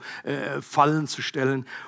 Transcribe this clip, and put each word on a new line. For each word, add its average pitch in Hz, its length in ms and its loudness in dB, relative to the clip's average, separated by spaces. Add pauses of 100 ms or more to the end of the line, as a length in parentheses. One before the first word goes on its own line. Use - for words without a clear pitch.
(240)
äh, 139 380 -4
Fallen 151 460 4
zu - 140 -6
stellen. 135 440 0 (220)